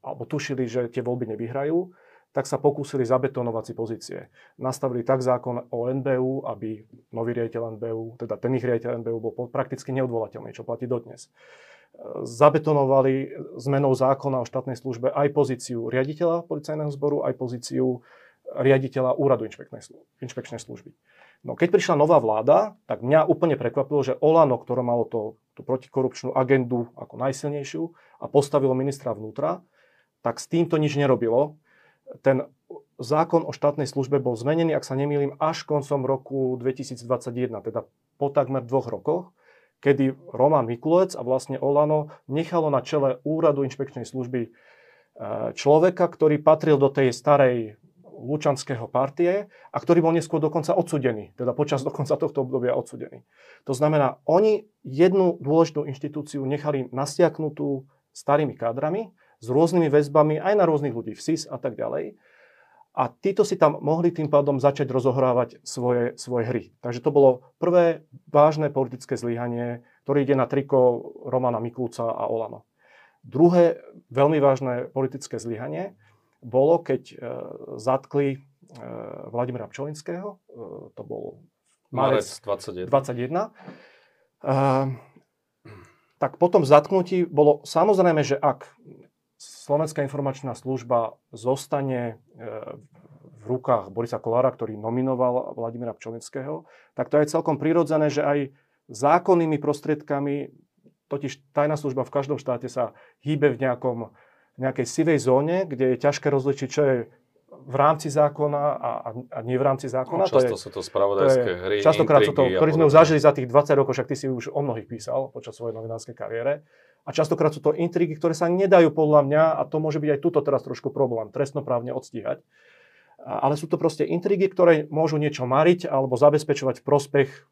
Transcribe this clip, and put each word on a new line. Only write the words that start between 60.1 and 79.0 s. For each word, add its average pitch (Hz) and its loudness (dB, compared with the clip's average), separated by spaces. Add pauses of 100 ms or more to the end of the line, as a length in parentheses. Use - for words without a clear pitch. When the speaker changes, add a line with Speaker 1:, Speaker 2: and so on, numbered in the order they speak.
Speaker 1:
aj 190 0
na 185 4
rôznych 147 0
ľudí 113 -8
v - -18
sis 156 -2
a 127 -10
tak 117 -6
ďalej. 117 -6 (800)
A 139 0
títo 196 0
si 190 -2
tam 156 4
mohli 165 0
tým 160 -4
pádom 143 2
začať 139 0
rozohrávať 127 0
svoje, 123 -2
svoje 123 -4
hry. 117 -2 (200)
Takže 120 -6
to 143 -2
bolo 135 4
prvé 170 4 (240)
vážne 151 4
politické 131 -4
zlyhanie, 120 -6 (160)
ktoré 139 0
ide 139 4
na 131 0
triko 135 2 (160)
Romana 123 -2
Mikulca 117 -6
a 113 -4
Olano. 110 -6 (560)
Druhé 170 4 (320)
veľmi 143 2
vážne 127 2
politické 131 -6
zlyhanie 131 -8 (480)
bolo, 139 2
keď, 131 -2 (120)
eh, - -20 (600)
zatkli, 135 -2
eh, 135 -16 (880)